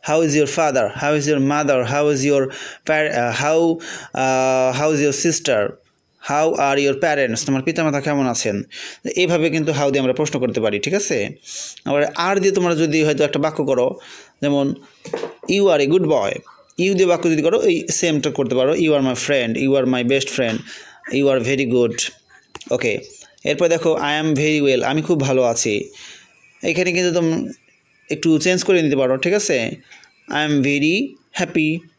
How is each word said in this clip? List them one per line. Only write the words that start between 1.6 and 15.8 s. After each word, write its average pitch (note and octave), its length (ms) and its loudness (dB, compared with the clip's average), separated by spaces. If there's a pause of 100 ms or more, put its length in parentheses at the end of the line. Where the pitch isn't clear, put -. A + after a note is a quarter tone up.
How D3 320 0
is C3+ 100 -2
your C#3 180 2 (420)
par-, D#3 260 0
আহ, A#2+ 300 -2
how, E3 380 2 (340)
আহ, C3 680 2
how D#3 160 2
is C#3+ 60 0
your C#3+ 260 0
sister? A2+ 440 0 (560)
How D#3 260 2
are C#3+ 260 0
your C#3 220 0
parents?" C#3 440 0
"তোমার C3+ 160 0
পিতামাতা D#3 400 -2
কেমন C#3+ 260 0
আছেন?" G#2+ 360 -2 (520)
এইভাবে E3+ 340 2
কিন্তু D#3 220 -2
হাউ C#3+ 200 0
দিয়ে C#3 100 2
আমরা B2+ 120 0
প্রশ্ন D3 260 -2
করতে A#2+ 220 -2
পারি, G#2 180 0
ঠিক D3 140 -4
আছে? D#3+ 360 -2 (560)
আবার C#3+ 180 2 (120)
আর F#3+ 240 0
দিয়ে F#3+ 140 2
তোমরা F3 220 2
যদি D#3 280 2
হয়তো D3 200 2
একটা C#3+ 160 0
বাক্য D3+ 260 -2
করো, C3 340 0 (420)
যেমন, C#3+ 320 0 (800)
"You G3 120 4
are D3 240 4